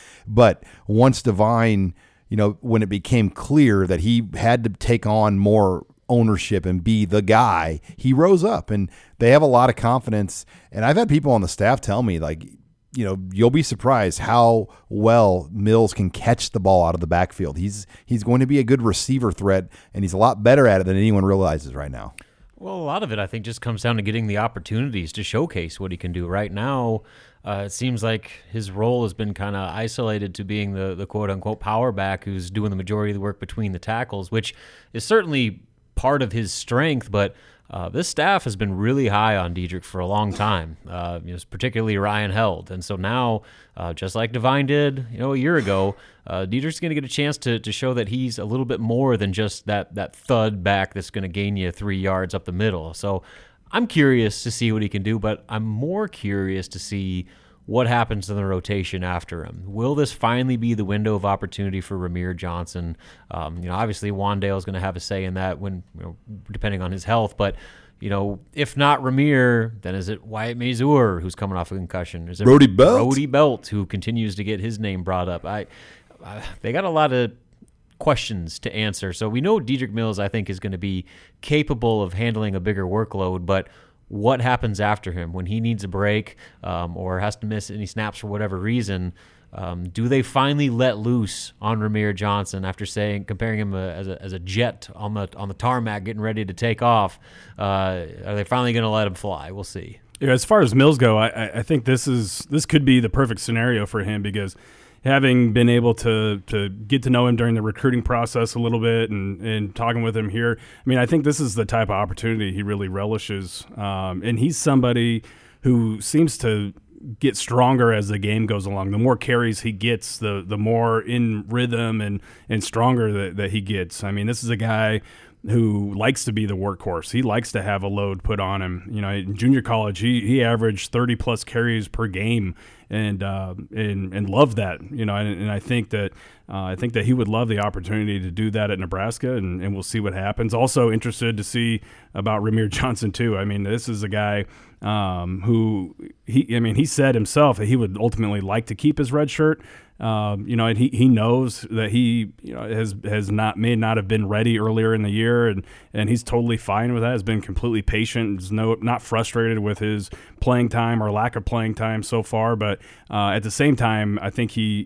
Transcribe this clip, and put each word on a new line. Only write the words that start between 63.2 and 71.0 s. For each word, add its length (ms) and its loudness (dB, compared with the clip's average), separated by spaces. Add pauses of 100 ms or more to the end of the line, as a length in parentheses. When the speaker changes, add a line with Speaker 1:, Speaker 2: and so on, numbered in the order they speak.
Speaker 2:
Um, 280 -8
you 100 -8
know, 40 -6
obviously 380 -4
Wandale 460 -2
is 80 -6
gonna 160 -6
have 160 -4
a 20 -8
say 240 -6
in 120 -6
that 240 -4
when, 220 -8 (160)
you 60 -14
know, 140 -14 (340)
depending 300 -4
on 100 -4
his 140 -8
health. 320 0
But, 180 -2 (460)
you 80 -6
know, 320 -2 (100)
if 240 -4
not 240 4
Rahmir, 800 2
then 140 -6
is 140 -6
it 160 -8
Wyatt 320 -8
Mazur 640 2